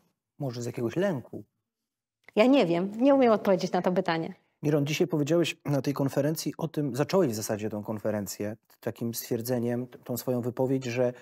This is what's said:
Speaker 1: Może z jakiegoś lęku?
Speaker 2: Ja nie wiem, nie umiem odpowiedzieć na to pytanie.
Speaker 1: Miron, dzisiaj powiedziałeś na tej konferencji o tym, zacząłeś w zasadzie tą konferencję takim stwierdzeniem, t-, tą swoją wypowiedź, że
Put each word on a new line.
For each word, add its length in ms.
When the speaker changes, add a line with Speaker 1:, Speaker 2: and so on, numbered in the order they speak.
Speaker 1:
Może 220
z 40
jakiegoś 300
lęku? 480
Speaker 2:
Ja 100
nie 200
wiem, 320
nie 180
umiem 160
odpowiedzieć 400
na 100
to 100
pytanie. 420
Speaker 1:
Miron, 220
dzisiaj 220
powiedziałeś 580
na 160
tej 120
konferencji 640
o 100
tym, 280
zacząłeś 360
w 40
zasadzie 340
tą 140
konferencję 720
takim 340
stwierdzeniem, 760
t-, 120
tą 180
swoją 240
wypowiedź, 440
że 360